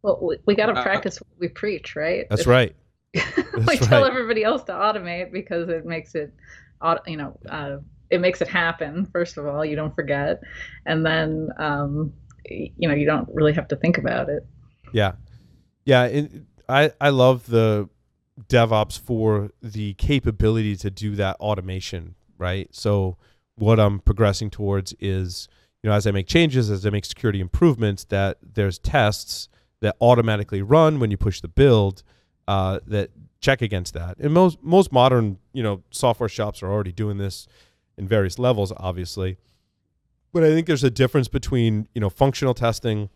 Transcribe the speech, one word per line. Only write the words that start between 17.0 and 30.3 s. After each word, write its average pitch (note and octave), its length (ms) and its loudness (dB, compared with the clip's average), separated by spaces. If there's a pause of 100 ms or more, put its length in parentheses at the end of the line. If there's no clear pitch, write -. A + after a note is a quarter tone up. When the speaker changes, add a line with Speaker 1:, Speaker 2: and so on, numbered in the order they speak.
Speaker 3:
I C#3+ 80 4
love B2+ 380 4
the A2 420 2 (600)
DevOps A2+ 520 2
for A2 500 -2 (120)
the G#2 320 -8
capability A2 840 0
to G2+ 140 -6
do G2+ 260 -6
that F#2+ 200 -2
automation, F#2 800 -6 (220)
right? F2+ 360 -6
So G2 440 0 (400)
what A2 240 4
I'm G2+ 200 4
progressing G2+ 500 2
towards G2 500 -4
is, F#2+ 480 -6 (340)
you G#2+ 80 -2
know, G#2 60 4
as G#2 100 0
I G#2+ 40 2
make G2 160 -2
changes, C3 440 2
as G2 160 -4
I G#2 40 2
make G2+ 160 -4
security G2+ 340 -2
improvements, A2 640 0
that G2 380 -2
there's G2 360 -2
tests - 680 -2 (320)
that G#2 200 -2
automatically A2 600 2